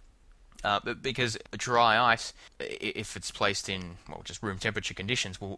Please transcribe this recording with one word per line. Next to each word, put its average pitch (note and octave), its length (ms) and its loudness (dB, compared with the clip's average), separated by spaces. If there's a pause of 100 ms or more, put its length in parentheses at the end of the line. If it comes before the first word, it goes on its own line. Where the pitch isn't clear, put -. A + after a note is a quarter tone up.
(640)
Uh, G2+ 180 2
but A2 200 -6
because B2 360 -2 (140)
dry A#2 480 6 (120)
ice, - 200 0 (260)
i-, - 60 -6 (160)
if - 340 -4
it's F#2+ 160 -8
placed - 380 0
in, F2+ 280 -6 (120)
well, D#2+ 160 -10
just - 180 -12
room G2 160 -2
temperature G#2 360 -2
conditions, G2+ 460 -4
will, G2 180 -6